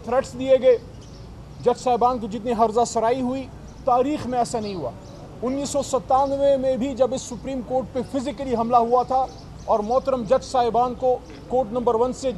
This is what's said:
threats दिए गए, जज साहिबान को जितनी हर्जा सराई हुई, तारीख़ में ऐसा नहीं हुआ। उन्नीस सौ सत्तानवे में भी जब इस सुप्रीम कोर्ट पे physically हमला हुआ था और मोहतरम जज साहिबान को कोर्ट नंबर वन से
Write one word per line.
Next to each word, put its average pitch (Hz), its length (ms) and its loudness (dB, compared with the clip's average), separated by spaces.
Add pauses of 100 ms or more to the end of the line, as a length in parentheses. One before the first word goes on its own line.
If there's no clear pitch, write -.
threats 247 340 -2
दिए 262 220 4
गए, 254 200 6 (840)
जज 233 140 2
साहिबान 247 420 2
को 220 80 -8
जितनी 233 280 -4
हर्जा 226 320 4
सराई 233 340 0
हुई, 254 200 -2 (440)
तारीख़ 262 420 2
में 247 120 -4
ऐसा 233 200 0
नहीं 208 160 -6
हुआ। 131 180 -6 (500)
उन्नीस 269 300 -4
सौ 277 100 0
सत्तानवे 277 760 2
में 262 220 2
भी 277 160 -2
जब 247 180 4
इस - 160 -6
सुप्रीम 254 340 -8
कोर्ट 254 300 -2
पे 254 120 -2
physically 262 480 -4
हमला 233 260 4
हुआ 240 240 4
था 262 240 0 (400)
और 208 140 2
मोहतरम 254 440 0
जज 254 180 4
साहिबान 240 520 2
को 254 180 2 (360)
कोर्ट 240 220 0
नंबर 233 240 2
वन 240 180 2
से 262 240 -4